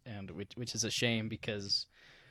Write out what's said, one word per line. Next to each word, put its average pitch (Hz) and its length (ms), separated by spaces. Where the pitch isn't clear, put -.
and 101 280
which, 95 220
which 120 200
is 113 100
a 107 60
shame 113 400
because, 104 560